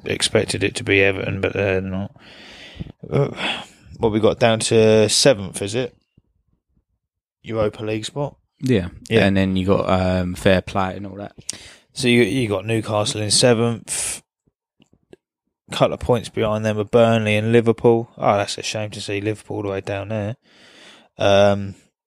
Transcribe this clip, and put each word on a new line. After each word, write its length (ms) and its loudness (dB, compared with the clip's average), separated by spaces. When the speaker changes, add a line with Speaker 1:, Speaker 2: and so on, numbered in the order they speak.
Speaker 1:
expected 600 -2
it 120 -2
to 80 -8
be 180 2
Everton, 380 -2
but 120 -2
they're 280 0
not. 360 -8
Uh, 540 -4
what 140 0
we 80 0
got 200 2
down 200 4
to 480 4
seventh, 540 2
is 120 -6
it? 220 -4
Europa 420 -4
League 200 -4
spot. 320 -8
Speaker 2:
Yeah. 280 0
Speaker 1:
Yeah. 180 4
Speaker 2:
And 100 2
then 200 2
you 100 0
got, 220 2
um, 460 0
fair 280 2
play 340 -6
and 100 -12
all 100 -16
that. 200 -16
Speaker 1:
So 160 -2
you, 140 6
you 260 0
got 180 -4
Newcastle 540 -2
in 100 -4
seventh. 920 0
Couple 240 0
of 60 -10
points 300 -2
behind 340 -2
them 140 -2
are 60 -2
Burnley 520 4
and 160 0
Liverpool. 640 2
Oh, 220 0
that's 180 -4
a 60 -10
shame 300 -6
to 100 -12
see 180 -6
Liverpool 380 -6
all 60 -6
the 40 -4
way 140 -4
down 260 -8
there. 280 -6
Um, 560 4